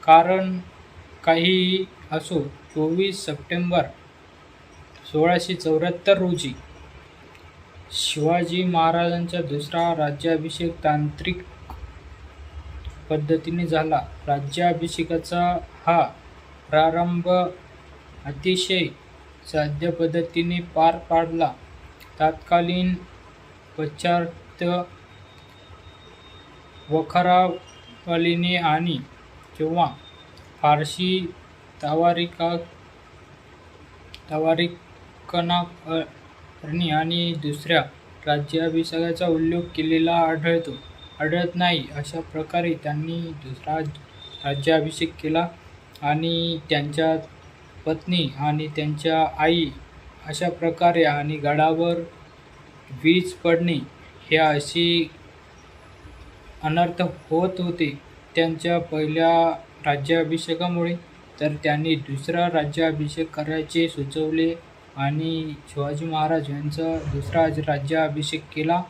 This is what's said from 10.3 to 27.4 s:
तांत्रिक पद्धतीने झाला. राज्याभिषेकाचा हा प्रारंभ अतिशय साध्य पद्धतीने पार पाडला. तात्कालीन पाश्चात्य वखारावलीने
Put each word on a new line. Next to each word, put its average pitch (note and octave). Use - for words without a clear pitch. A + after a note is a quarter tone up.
तांत्रिक D3+
पद्धतीने D#3+
झाला. D#3
राज्याभिषेकाचा E3
हा E3
प्रारंभ E3+
अतिशय F3+
साध्य D3+
पद्धतीने E3+
पार E3
पाडला. E3
तात्कालीन F3
पाश्चात्य F3
वखारावलीने F3